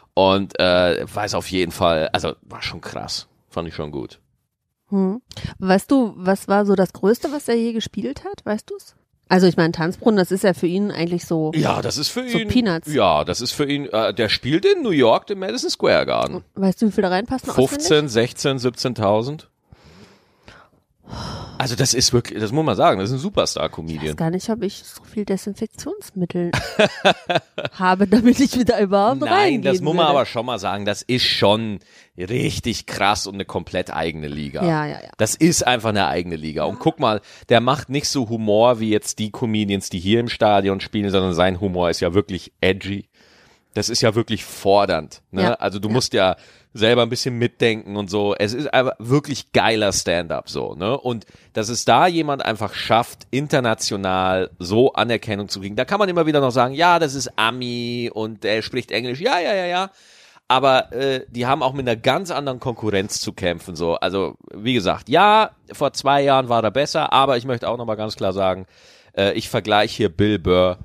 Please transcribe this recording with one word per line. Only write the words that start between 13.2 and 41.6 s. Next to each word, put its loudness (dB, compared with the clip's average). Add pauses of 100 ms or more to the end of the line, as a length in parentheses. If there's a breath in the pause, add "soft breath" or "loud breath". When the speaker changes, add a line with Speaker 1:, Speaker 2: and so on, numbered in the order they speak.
Speaker 1:
das -4
ist -6
für -2
ihn, -4
äh, 0
der 0
spielt 0
in 4
New 0
York, 4
im -6
Madison -4
Square 2
Garden. -2 (100)
Speaker 2:
Weißt 0
du, 4
wie 2
viel -2
da 2
reinpassen? -4
Auswendig? 2
Speaker 1:
Fünfzehn, 2
sechzehn, 0
siebzehntausend. -2 (2000 loud breath)
Also -4
das 0
ist 0
wirklich, 0
das -4
muss 0
man 2
sagen, 4
das -2
ist -2
ein -4
Superstar-Comedian. -2
Speaker 2:
Ich -2
weiß -6
gar -2
nicht, -6
ob -4
ich -8
so -20
viel -8
Desinfektionsmittel -6 (600)
Speaker 1:
<laughs> -4
Speaker 2:
habe, 4
damit 6
ich 2
wieder 2
überhaupt 2
Speaker 1:
Nein, 2
das 2
Speaker 2:
reingehen -2
Speaker 1:
muss 0
man 4
Speaker 2:
würde. 4
Speaker 1:
aber 4
schon -6
mal -6
sagen, -4
das -4
ist -2
schon 2 (380 soft breath)
richtig -4
krass 0
und -10
eine -6
komplett -6
eigene -6
Liga. -6
Speaker 2:
Ja, 0
ja, -10
ja. -20
Speaker 1:
Das 0
ist 2
einfach 0
eine 2
eigene -2
Liga. -4
Und -4
guck 0
mal, 0 (280 loud breath)
der 6
macht -2
nicht -4
so -2
Humor 4
wie -2
jetzt 0
die -6
Comedians, -2
die -6
hier 2
im -2
Stadion 2
spielen, -4
sondern 2
sein 2